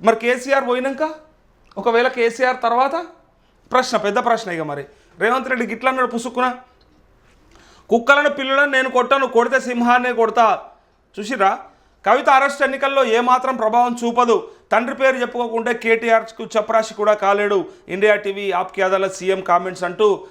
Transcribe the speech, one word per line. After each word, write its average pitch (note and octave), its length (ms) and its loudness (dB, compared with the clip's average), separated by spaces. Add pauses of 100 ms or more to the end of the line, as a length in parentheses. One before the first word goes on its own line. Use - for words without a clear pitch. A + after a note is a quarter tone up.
మరి A3 140 2
కేసీఆర్ B3+ 520 -2
పోయినాక, C4+ 460 -2 (640)
ఒకవేళ A#3 300 2
కేసీఆర్ B3+ 560 0
తర్వాత C4+ 420 0 (680)
ప్రశ్న, B3 260 0
పెద్ద G3+ 280 -2
ప్రశ్న. G#3+ 260 -2
ఇక E3 100 -6
మరి C#3+ 240 -8 (340)
రేవంత్ B3 300 0
రెడ్డి A#3+ 180 -2
గిట్ల A3+ 220 -2
అన్నాడు B3+ 180 0
పుసుక్కున, B3 460 -4 (1400)
"కుక్కలను C#4 400 4
పిల్లులను C#4 420 0
నేను C4 180 0
కొట్టను, B3 380 0
కొడితే A#3+ 320 0
సింహాన్నే B3 540 0
కొడతా." A3 460 2 (600)
చూసిరా, G#3+ 400 -2 (460)
కవిత C#4 240 2
అరెస్ట్ C#4 340 2
ఎన్నికల్లో C4+ 400 0
ఏమాత్రం B3 520 2
ప్రభావం A#3+ 400 0 (100)
చూపదు, A#3 440 0 (220)
తండ్రి A#3+ 240 0
పేరు C4 200 2
చెప్పుకోకుంటే A#3+ 580 -4
కేటీఆర్కు A3+ 680 0
చపరాశి A3 500 -2
కూడా G#3 200 2
కాలేడు. G3+ 520 0 (220)
ఇండియా G3+ 280 2
టీవీ G3 360 -6
ఆప్కి F#3 300 -4
అదాలత్ F#3+ 340 0
సీఎం F#3+ 260 -2
కామెంట్స్ F3+ 420 0
అంటూ F#3 480 0